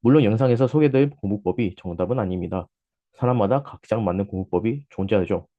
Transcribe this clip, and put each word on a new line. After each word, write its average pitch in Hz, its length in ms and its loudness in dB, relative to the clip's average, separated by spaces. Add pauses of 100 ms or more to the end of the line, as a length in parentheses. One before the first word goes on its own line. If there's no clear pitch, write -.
물론 135 220 6
영상에서 120 440 2
소개해드린 143 420 2
공부법이 101 680 -4
정답은 92 420 -4
아닙니다. 92 480 -4 (500)
사람마다 123 460 0
각자 - 340 -6
맞는 98 300 -2
공부법이 104 640 -4
존재하죠. 95 580 -2 (120)